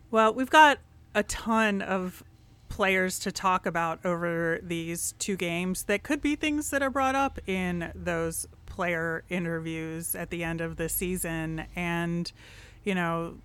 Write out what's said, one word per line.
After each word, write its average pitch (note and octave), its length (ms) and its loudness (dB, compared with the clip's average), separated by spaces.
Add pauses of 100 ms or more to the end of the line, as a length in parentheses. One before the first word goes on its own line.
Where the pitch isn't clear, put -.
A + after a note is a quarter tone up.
(100)
Well, A3 240 4
we've B3+ 160 -2
got D#4 280 10 (360)
a G#3 80 4
ton A3 580 0
of F#3 440 -4 (440)
players F#3+ 520 2
to G3 100 -4
talk F3+ 360 2
about E3 380 -2
over E3+ 580 0
these E3+ 580 -4
two G3 160 -2
games F3+ 480 -2
that G3+ 180 0
could D4 180 -2
be D4 140 0
things D4 360 -2
that C#4 120 2
are C4+ 80 2
brought C4 240 2
up C4+ 320 0
in F3+ 480 -2
those E3 540 -4 (180)
player E3 640 -2
interviews E3 880 -4
at E3+ 140 -6
the E3+ 120 -4
end E3 180 -2
of E3 160 -4
the E3 120 -2
season. E3 800 -2 (100)
And, E3+ 560 -2 (500)
you F#3+ 140 0
know E3+ 480 -2